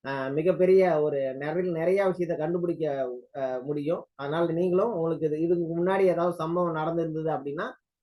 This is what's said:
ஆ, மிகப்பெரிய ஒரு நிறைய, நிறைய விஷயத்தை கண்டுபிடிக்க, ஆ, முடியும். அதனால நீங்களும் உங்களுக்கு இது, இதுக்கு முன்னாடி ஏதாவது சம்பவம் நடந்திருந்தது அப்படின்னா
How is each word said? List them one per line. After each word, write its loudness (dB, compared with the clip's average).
ஆ, -4
மிகப்பெரிய 4
ஒரு 0
நிறைய, -2
நிறைய 2
விஷயத்தை -2
கண்டுபிடிக்க, -2
ஆ, -2
முடியும். -4
அதனால -2
நீங்களும் 2
உங்களுக்கு -2
இது, -2
இதுக்கு 0
முன்னாடி 2
ஏதாவது 2
சம்பவம் 0
நடந்திருந்தது -2
அப்படின்னா -4